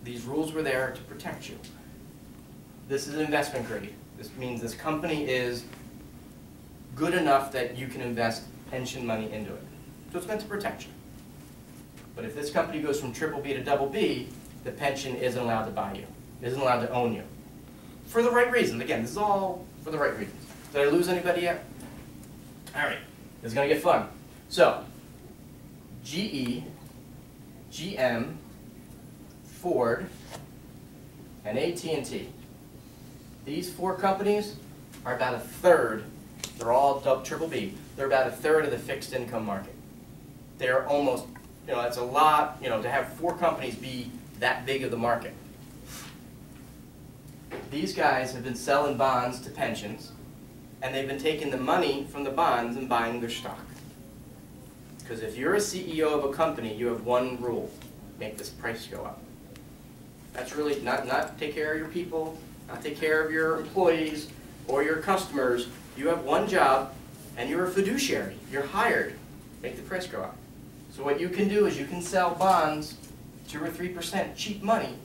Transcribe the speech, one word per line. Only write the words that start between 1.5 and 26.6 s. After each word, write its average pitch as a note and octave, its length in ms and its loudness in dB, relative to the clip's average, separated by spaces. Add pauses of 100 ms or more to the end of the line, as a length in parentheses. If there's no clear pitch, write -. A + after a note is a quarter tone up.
This C3+ 180 0
is D3 80 -8
an D#3 60 0
investment D3 480 2
grade. G#2 260 -6 (240)
This A2+ 180 -12
means B2 240 -4
this A2+ 140 -4
company D3+ 540 0
is B2 360 0 (1300)
good F3 180 2
enough C#3+ 380 6
that A#2+ 240 -2
you A#2+ 100 -6
can B2+ 140 -8
invest A#2 420 0 (280)
pension B2+ 360 -4
money A2 260 -2
into G#2+ 200 -6
it. D2 100 -10 (480)
So - 80 -6
it's - 80 -6
meant G#3+ 140 -2
to G#3 60 -10
protect - 360 -4
you. - 80 -12 (1300)
But A2+ 80 -6
if D3 100 -6
this D3 160 -4
company D#3+ 320 0
goes C#3+ 180 2
from B2 120 -4
triple D3 280 -2
B C#3 120 -2
to C3 100 -2
double G3 240 4
B, D3 420 0 (360)
the B2+ 80 -4
pension C3+ 420 -2
isn't B2 260 0
allowed A2+ 260 2
to - 40 -4
buy G2 240 -2
you, G2 120 -8 (360)
isn't C3 180 -2
allowed B2 200 6
to A#2 100 0
own A#2+ 240 2
you. F2+ 80 -6 (840)
For A#3 160 4
the A#3+ 80 8
right A#3+ 200 8
reasons. B2 320 4
Again, - 200 0
this - 100 -2
is - 40 -4
all G3 480 4 (200)
for D#3 60 -6
the D#3 80 0
right C#3 200 2
reasons. - 240 -6 (300)
Did C#3+ 160 6
I - 20 8
lose F3 180 6
anybody F3 340 4
yet? E3+ 220 2 (1120)
All - 80 0
right, - 160 0 (440)
this A2+ 100 -6
is - 20 -6
gonna C#3 140 6
get D3+ 120 6
fun. - 280 6 (400)
So, - 360 8 (1200)
G D3+ 160 -4
E, C#3+ 440 0 (1080)